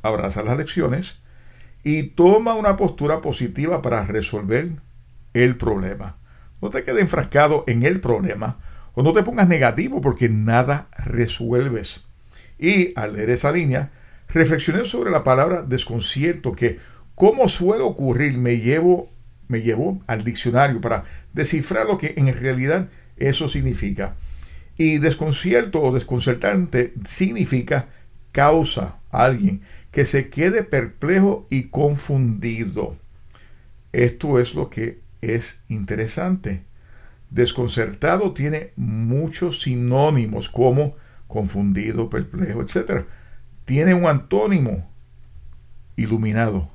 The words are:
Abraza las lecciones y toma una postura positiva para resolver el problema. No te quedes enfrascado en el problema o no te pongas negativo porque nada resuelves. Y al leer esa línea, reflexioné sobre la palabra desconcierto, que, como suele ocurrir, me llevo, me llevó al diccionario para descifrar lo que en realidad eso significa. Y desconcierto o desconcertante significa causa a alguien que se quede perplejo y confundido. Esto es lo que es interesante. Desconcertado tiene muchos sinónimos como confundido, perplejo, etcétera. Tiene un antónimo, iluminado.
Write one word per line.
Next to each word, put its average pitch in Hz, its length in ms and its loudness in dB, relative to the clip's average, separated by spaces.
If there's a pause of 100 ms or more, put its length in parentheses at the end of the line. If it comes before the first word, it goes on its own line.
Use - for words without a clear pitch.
Abraza 104 400 -2
las 113 140 0
lecciones 151 600 -2 (680)
y 151 200 0
toma 208 500 6
una 208 220 2
postura 156 440 0
positiva 143 600 -2
para 117 240 -2
resolver 107 640 -2 (640)
el 123 220 4
problema. 101 600 -4 (440)
No 214 100 -6
te - 120 -4
quedes 165 200 0
enfrascado 151 680 2
en 117 160 2
el 180 160 2
problema 107 580 -2 (360)
o 123 80 0
no 151 100 6
te 214 100 4
pongas 226 240 2
negativo 165 540 2
porque 127 300 2
nada 117 580 2 (160)
resuelves. 117 1040 -2 (520)
Y 180 400 2
al 107 140 -4
leer 107 180 -2
esa 123 220 0
línea, 139 400 -2 (360)
reflexioné 160 560 2
sobre 233 280 -2
la 151 100 2
palabra 147 400 2
desconcierto, 127 920 -4
que, - 240 0 (340)
como 220 340 6
suele 208 360 0
ocurrir, 139 540 0
me 120 200 2
llevo, 165 520 2 (360)
me 117 140 -2
llevó 110 460 0
al 110 180 -4
diccionario 120 560 2
para 110 240 -2 (300)
descifrar 156 520 -2
lo 202 120 0
que - 180 -6
en 135 160 2
realidad 131 560 -2 (280)
eso 139 320 0
significa. 101 680 -4 (640)
Y 156 200 2
desconcierto 160 840 0
o 127 100 2
desconcertante 127 1000 0 (100)
significa 151 840 -2 (440)
causa 143 680 2 (100)
a 120 140 4
alguien 185 360 2 (300)
que 139 160 2
se 139 240 -2
quede 190 320 0
perplejo 165 880 0
y 131 140 0
confundido. 117 1300 -2 (960)
Esto 123 460 2
es 123 160 0
lo 147 160 -4
que 113 300 -8 (200)
es 113 480 -6
interesante. 110 960 -4 (640)
Desconcertado 123 1040 0
tiene 151 440 -4
muchos 127 840 -2
sinónimos 123 880 0
como 131 460 2 (320)
confundido, 101 840 -2
perplejo, 120 540 -4
etcétera. - 420 -2 (600)
Tiene 151 280 4
un 175 140 4
antónimo, 151 840 0 (1080)
iluminado. 110 800 0